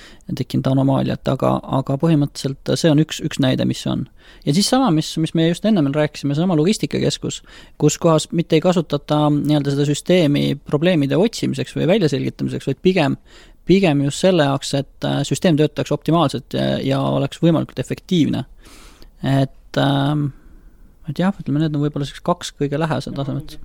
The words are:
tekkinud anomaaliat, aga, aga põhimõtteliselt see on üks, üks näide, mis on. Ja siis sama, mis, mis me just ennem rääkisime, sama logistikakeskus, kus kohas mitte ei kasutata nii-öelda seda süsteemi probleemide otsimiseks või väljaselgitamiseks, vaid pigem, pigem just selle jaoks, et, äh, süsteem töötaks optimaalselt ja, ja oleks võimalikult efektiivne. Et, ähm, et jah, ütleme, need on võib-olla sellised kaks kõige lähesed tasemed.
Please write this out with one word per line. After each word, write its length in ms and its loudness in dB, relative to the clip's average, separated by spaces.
tekkinud 380 -2
anomaaliat, 580 0
aga, 220 0
aga 240 -2
põhimõtteliselt 800 0
see 100 2
on 140 4
üks, 180 -10
üks 220 -6
näide, 260 0
mis 160 -6
on. 220 -4
Ja 80 2
siis 160 0
sama, 180 4
mis, 220 0
mis 160 -2
me 80 4
just 240 0
ennem 240 2
rääkisime, 400 -2
sama 240 0
logistikakeskus, 840 -2
kus 240 0
kohas 300 2
mitte 260 0
ei 80 0
kasutata 720 0
nii-öelda 400 0
seda 160 0
süsteemi 640 2
probleemide 560 0
otsimiseks 560 -4
või 160 0
väljaselgitamiseks, 800 -2
vaid 100 -6
pigem, 400 2
pigem 400 4
just 160 -2
selle 240 4
jaoks, 320 -4
et, 140 -10
äh, 180 -2
süsteem 360 2
töötaks 340 0
optimaalselt 640 -2
ja, 240 -2
ja 180 -2
oleks 320 -2
võimalikult 340 0
efektiivne. 640 -2
Et, 560 -2
ähm, 520 0
et 120 -6
jah, 200 0
ütleme, 220 -2
need 140 -2
on 100 -2
võib-olla 220 -4
sellised 200 -16
kaks 320 -4
kõige 200 -2
lähesed 360 -4
tasemed. 500 -8